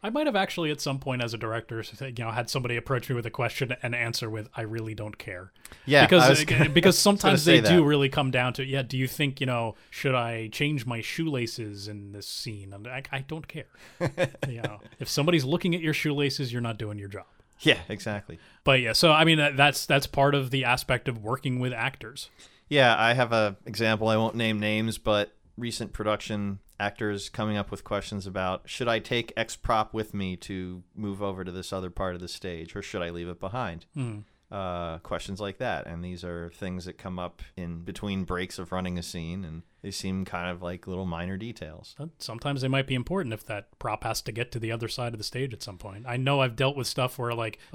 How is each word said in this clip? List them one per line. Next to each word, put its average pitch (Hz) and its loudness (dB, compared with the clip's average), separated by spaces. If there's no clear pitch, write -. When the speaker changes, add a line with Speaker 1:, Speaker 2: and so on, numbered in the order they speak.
Speaker 1:
I 214 -4
might 294 0
have 233 0
actually 190 0
at 147 -4
some 139 -2
point 127 -2
as 113 -4
a 117 -6
director, 113 -6
s-, 107 -10
you 123 -8
know, 113 -4
had 120 -2
somebody 123 -2
approach 120 -2
me 127 0
with 117 -2
a 113 -6
question 123 -2
and 120 -4
answer 117 -2
with, 107 -8
"I 117 -6
really 110 -6
don't 107 -10
care." 95 -12
Speaker 2:
Yeah, 135 10
Speaker 1:
Because, 165 10
Speaker 2:
I 131 12
was 139 8
Speaker 1:
uh, 151 2
Speaker 2:
gonna, 143 6
<laughs> 143 -2
Speaker 1:
because 180 8
sometimes 190 6
Speaker 2:
gonna 165 10
Speaker 1:
they 107 6
Speaker 2:
say 185 10
Speaker 1:
do 175 10
Speaker 2:
that. 143 8
Speaker 1:
really 143 6
come 139 2
down 127 2
to, 131 -4
"Yeah, 135 0
do 127 -6
you 131 2
think, 139 -2
you 131 0
know, 117 0
should - -2
I 117 -2
change 147 -2
my 117 -4
shoelaces 113 -4
in 101 -12
this 101 -12
scene?" 98 -10
And 101 -14
I, 127 -10
I 135 -4
don't 156 -12
care. 156 -14
Speaker 2:
<laughs> 170 0
Speaker 1:
You 117 -8
know, 104 -8
if 127 -8
somebody's 147 2
looking 170 0
at 175 -4
your 156 0
shoelaces, 143 -2
you're 120 -2
not 113 -4
doing 104 -8
your 101 -10
job. 98 -12
Speaker 2:
Yeah, 127 6
exactly. 104 -8
Speaker 1:
But 135 6
yeah, 113 0
so 165 6
I 156 8
mean, 160 6
that, 147 2
that's, 143 6
that's 143 2
part 143 4
of 131 0
the 135 0
aspect 123 0
of 117 -6
working 123 -2
with 127 -2
actors. 120 -8
Speaker 2:
Yeah, 131 8
I 117 6
have 123 2
a 104 4
example. 110 2
I 110 6
won't 113 2
name 110 0
names, 107 0
but 104 2
recent 117 -6
production 104 -4
actors 101 -4
coming 107 -2
up 101 -4
with 98 -10
questions 101 -4
about, 92 -2
"Should - -4
I 117 2
take 117 -4
X 113 -4
prop 110 0
with 110 -4
me 95 -4
to 90 -10
move 101 -6
over 95 -4
to 90 -8
this 90 -8
other 92 -4
part 92 -4
of 87 -10
the 87 -10
stage, 85 -10
or 101 -10
should 98 -6
I 85 -4
leave 87 -8
it 87 -10
behind?" 98 -8
Speaker 1:
Mm. 113 -6
Speaker 2:
Uh, 87 -6
questions 95 -8
like 101 -8
that. 95 -4
And 85 -10
these 90 -10
are 85 -8
things 90 -8
that 90 -14
come 92 -10
up 87 -10
in 85 -8
between 95 -6
breaks 90 -6
of 90 -10
running 92 -4
a 85 -6
scene, 87 -8
and 80 -12
they 101 -10
seem 95 -4
kind 87 -6
of 90 -8
like 87 -8
little 92 -6
minor 87 -6
details. 82 -14
Speaker 1:
But 151 -12
sometimes 127 -6
they 131 -2
might 135 2
be 135 -2
important 131 -2
if - -12
that - -10
prop 110 -4
has 113 -4
to 120 -8
get 117 -6
to 120 -4
the 113 -4
other 113 -4
side 120 -4
of 110 -10
the 107 -10
stage 131 -6
at 101 -14
some 95 -14
point. 101 -14
I 120 -2
know 139 4
I've 123 2
dealt 139 2
with 131 -4
stuff - -2
where, 120 -2
like, 113 -4